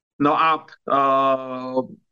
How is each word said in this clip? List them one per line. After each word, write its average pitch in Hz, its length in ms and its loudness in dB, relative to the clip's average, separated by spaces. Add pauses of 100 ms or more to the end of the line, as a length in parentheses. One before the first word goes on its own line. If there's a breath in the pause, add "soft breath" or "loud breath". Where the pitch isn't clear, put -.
(200)
No 147 220 2
a, 160 240 0 (280)
eh, 131 880 0 (300)